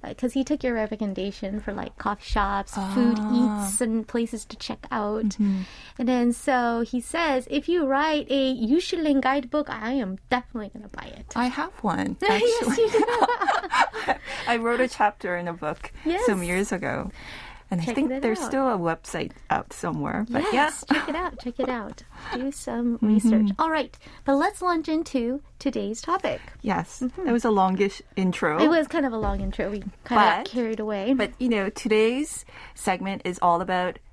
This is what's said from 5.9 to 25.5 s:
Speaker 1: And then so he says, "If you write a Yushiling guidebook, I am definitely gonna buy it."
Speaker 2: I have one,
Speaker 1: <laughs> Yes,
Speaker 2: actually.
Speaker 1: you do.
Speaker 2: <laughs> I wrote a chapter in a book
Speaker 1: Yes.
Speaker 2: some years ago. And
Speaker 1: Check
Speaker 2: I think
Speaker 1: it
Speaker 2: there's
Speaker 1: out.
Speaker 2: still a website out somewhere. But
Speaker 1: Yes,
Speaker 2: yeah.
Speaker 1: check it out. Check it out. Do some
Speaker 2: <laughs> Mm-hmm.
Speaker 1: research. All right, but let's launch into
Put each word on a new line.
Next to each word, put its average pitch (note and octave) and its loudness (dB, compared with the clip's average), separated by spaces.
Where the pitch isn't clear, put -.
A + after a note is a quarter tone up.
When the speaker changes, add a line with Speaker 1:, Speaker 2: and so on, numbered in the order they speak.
Speaker 1:
And A#3+ 0
then A#3+ 4
so A#3+ 0
he B3 -4
says, D4 0
"If C#4+ -2
you E4+ 2
write D4 2
a C4 2
Yushiling D4 2
guidebook, C#4+ 0
I A3 -4
am G3 -2
definitely A#3+ -4
gonna G#3 -16
buy - -14
it." - -10
Speaker 2:
I B3+ 0
have D#4+ -4
one, - 0
Speaker 1:
<laughs> - -6
Yes, G#4 4
Speaker 2:
actually. A#4 2
Speaker 1:
you G#4+ 2
do. G#4+ 6
Speaker 2:
<laughs> - 0
I A#3+ 4
wrote A#3 0
a B3+ 4
chapter G3+ 0
in F3 -4
a E3+ -4
book E3 -6
Speaker 1:
Yes. F4+ 0
Speaker 2:
some G3 2
years F3+ 0
ago. F#3 -4
And F3 0
Speaker 1:
Check A#3 -2
Speaker 2:
I - -2
think C#4 0
Speaker 1:
it C4 -4
Speaker 2:
there's A3+ 0
Speaker 1:
out. B3+ -4
Speaker 2:
still C4+ 2
a A3+ 0
website E3+ -4
out - -2
somewhere. D#3 -4
But A#3+ 0
Speaker 1:
Yes, D4+ 0
Speaker 2:
yeah. D4+ 4
Speaker 1:
check - -6
it D4+ -4
out. F4 -4
Check B3 -8
it B3+ -2
out. A3 -8
Do C4 -4
some A#3 -2
Speaker 2:
<laughs> - -4
Mm-hmm. G#3+ 6
Speaker 1:
research. A3 6
All D#4+ 4
right, D#4 -2
but C#4 6
let's F4+ 2
launch E4+ 0
into C4+ 0